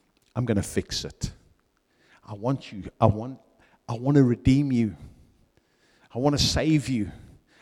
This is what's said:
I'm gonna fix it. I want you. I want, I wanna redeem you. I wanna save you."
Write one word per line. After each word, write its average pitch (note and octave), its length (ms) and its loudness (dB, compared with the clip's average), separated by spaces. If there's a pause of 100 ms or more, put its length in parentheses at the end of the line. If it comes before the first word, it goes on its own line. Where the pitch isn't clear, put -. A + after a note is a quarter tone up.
(360)
I'm B2 100 -2
gonna G2+ 180 0
fix - 420 -6
it. - 260 -8 (960)
I G#2+ 60 -12
want A#2+ 380 -6
you. F#2+ 180 -12 (100)
I - 60 4
want, A2 340 0 (480)
I A#2+ 60 -8
wanna C3+ 300 4
redeem C3 480 2
you. A2+ 240 0 (1160)
I A#2 60 -6
wanna C#3+ 200 2
save D3+ 500 2
you." A2+ 220 -2 (500)